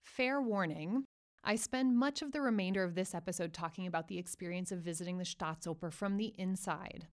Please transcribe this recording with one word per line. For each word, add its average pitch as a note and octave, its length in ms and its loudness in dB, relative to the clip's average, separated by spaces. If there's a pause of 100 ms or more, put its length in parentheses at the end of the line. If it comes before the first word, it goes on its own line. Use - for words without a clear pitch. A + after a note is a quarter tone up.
Fair C4 380 2
warning, G3 640 2 (380)
I G#3+ 120 4
spend B3+ 420 4
much C#4 240 4
of D4 100 -6
the D4 100 0
remainder G3 420 4
of F3 120 0
this F#3 200 0
episode E3+ 380 -2
talking F3 340 -4
about E3 200 -2
the F3+ 100 -4
experience F3+ 540 -4
of F3+ 80 -2
visiting F3 380 -4
the F3+ 60 -2
Staatsoper D#3+ 680 -4
from G3 240 0
the G#3+ 200 0
inside. F#3 720 -2 (140)